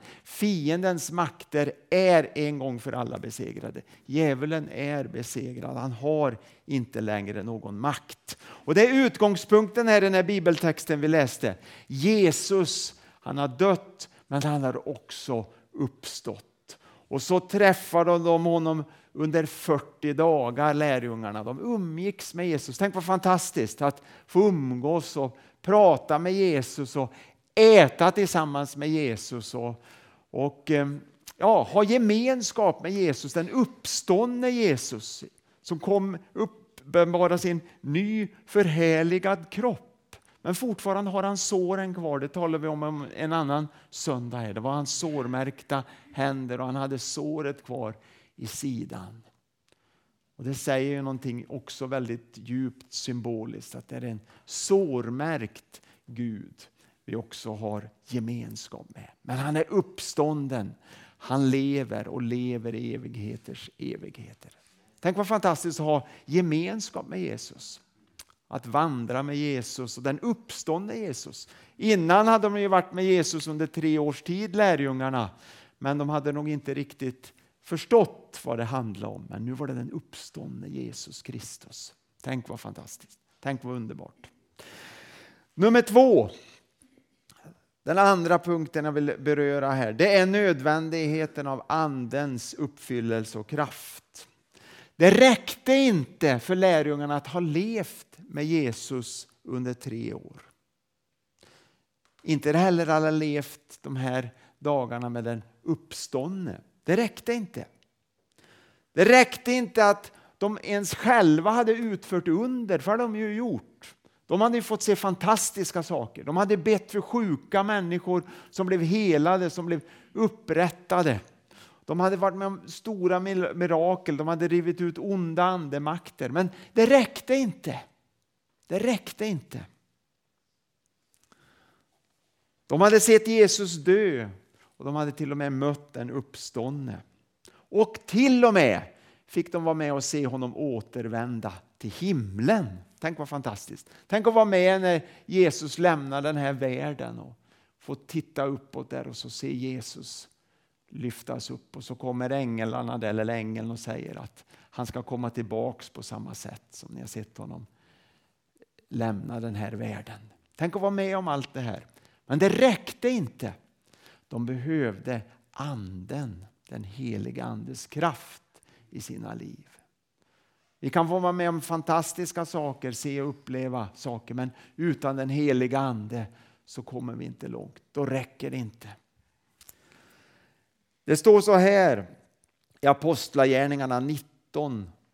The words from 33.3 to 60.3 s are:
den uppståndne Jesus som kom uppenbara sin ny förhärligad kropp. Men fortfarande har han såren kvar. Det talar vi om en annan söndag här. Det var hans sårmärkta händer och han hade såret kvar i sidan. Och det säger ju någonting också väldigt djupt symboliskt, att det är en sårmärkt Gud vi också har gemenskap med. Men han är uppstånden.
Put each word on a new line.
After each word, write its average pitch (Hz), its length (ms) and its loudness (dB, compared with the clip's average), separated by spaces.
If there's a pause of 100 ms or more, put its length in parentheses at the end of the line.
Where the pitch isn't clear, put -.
den 165 160 -2
uppståndne 247 1000 0
Jesus 160 760 -2 (380)
som 170 180 -6
kom 196 380 0 (160)
uppenbara 175 1040 2
sin 175 240 -2 (200)
ny 202 460 -2 (180)
förhärligad 170 1040 2
kropp. 220 360 -4 (560)
Men 180 140 -2
fortfarande 196 560 -4
har 190 120 -2
han 196 140 -2
såren 190 560 -2
kvar. 160 260 -4
Det 139 80 -4
talar 165 320 -2
vi 151 80 -4
om 151 400 -6 (100)
en 156 160 -2
annan 151 340 0 (220)
söndag 123 480 -6
här. 110 160 -6
Det 107 60 -6
var 123 120 -4
hans 143 220 -4
sårmärkta 135 880 -4 (300)
händer 135 460 -4
och 127 60 -6
han 131 100 -6
hade 135 240 -4
såret 147 640 -8
kvar 120 300 -10 (400)
i 117 120 -12
sidan. 113 760 -10 (1160)
Och 135 60 -14
det 135 80 -4
säger 135 380 -2
ju 143 100 -4
någonting 127 480 -8
också 135 360 -12
väldigt 120 520 -8
djupt 123 560 -8
symboliskt, 117 840 -10
att 120 120 -18
det 127 80 -16
är 123 80 -10
en 113 160 -10 (260)
sårmärkt 139 1400 -2 (240)
Gud 117 480 -10 (520)
vi - 100 -8
också 110 380 -10
har 107 360 -8 (180)
gemenskap 113 880 -8
med. - 140 -20 (120)
Men 127 160 -8
han 143 180 -2
är 160 140 2
uppstånden. 147 1040 -4 (440)